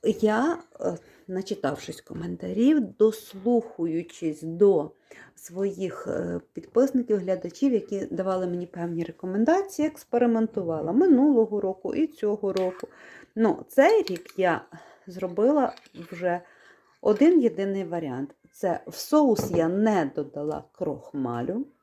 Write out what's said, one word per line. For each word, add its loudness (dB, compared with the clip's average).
Я, 0
е, -4
начитавшись -8
коментарів, 0
дослухаючись -2
до 2
своїх, -8
е, -6
підписників, 0
глядачів, -2
які -2
давали -2
мені -4
певні -6
рекомендації, 0
експериментувала -2
минулого 4
року -4
і 0
цього -4
року. -4
Ну, 0
цей 4
рік -8
я 0
зробила 0
вже -4
один 6
єдиний -2
варіант. -6
Це -4
в -14
соус 2
я 2
не 0
додала -8
крохмалю. -6